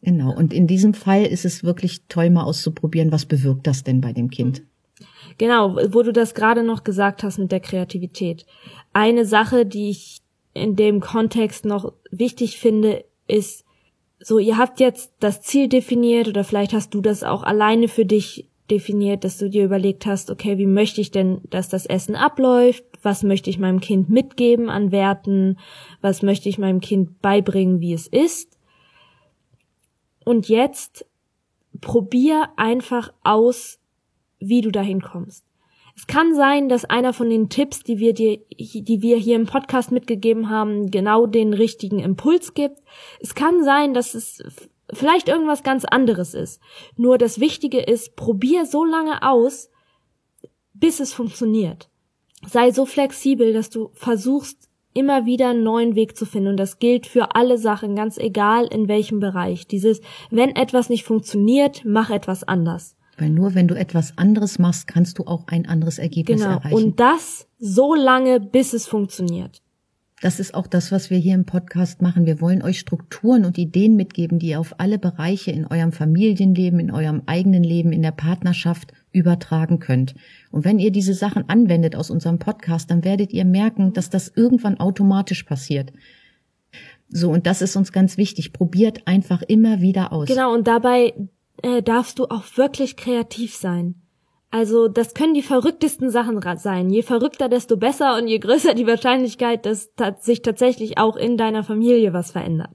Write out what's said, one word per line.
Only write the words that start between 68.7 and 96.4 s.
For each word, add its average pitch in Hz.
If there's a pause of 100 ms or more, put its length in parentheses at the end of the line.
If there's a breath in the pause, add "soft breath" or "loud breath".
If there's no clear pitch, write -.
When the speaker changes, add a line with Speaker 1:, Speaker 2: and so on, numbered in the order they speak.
Speaker 2:
es 233
funktioniert. 185 (640)
Speaker 1:
Das 180
ist -
auch 185
das, 175
was 190
wir 185
hier 185
im 185
Podcast 175
machen. 175
Wir 156
wollen 180
euch 180
Strukturen -
und 175
Ideen 185
mitgeben, 175
die 165
ihr 151
auf 165
alle 202
Bereiche 180
in 151
eurem 165
Familienleben, 180
in 165
eurem 156
eigenen 180
Leben, 170
in 160
der 156
Partnerschaft 170 (200 soft breath)
übertragen 170
könnt. 131 (360 loud breath)
Und 151
wenn 202
ihr 202
diese 196
Sachen 196
anwendet 170
aus 160
unserem 165
Podcast, 165
dann 170
werdet 196
ihr 185
merken, 196
dass 185
das 185
irgendwann 233
automatisch 196
passiert. 135 (1160 loud breath)
So, 170
und 175
das 185
ist 196
uns 196
ganz 190
wichtig. 190
Probiert 190
einfach 180
immer 220
wieder 185
aus. 147
Speaker 2:
Genau, 254
und 233
dabei, 240 (480)
äh, 247
darfst 226
du 254
auch 214 (120)
wirklich 269
kreativ 233
sein. 175 (580)
Also 226
das 226
können 320
die 285
verrücktesten 269
Sachen 226
ra-, 180